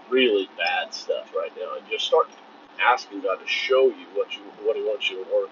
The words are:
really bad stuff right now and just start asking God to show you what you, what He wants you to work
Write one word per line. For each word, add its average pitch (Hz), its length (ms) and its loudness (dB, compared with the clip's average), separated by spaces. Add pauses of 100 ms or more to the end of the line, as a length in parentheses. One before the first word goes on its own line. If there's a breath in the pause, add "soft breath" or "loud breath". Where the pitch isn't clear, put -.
really 113 480 4
bad 87 380 -2
stuff - 400 -6
right 82 240 -4
now - 180 -8
and - 140 -14
just - 160 -4
start - 220 4 (520)
asking 110 420 0
God 95 180 -2
to - 60 -16
show 131 420 4
you - 260 -8
what - 200 -2
you, - 60 -12 (220)
what 107 140 0
He 101 60 -4
wants 107 280 -2
you 92 140 -8
to 95 100 -4
work 101 180 2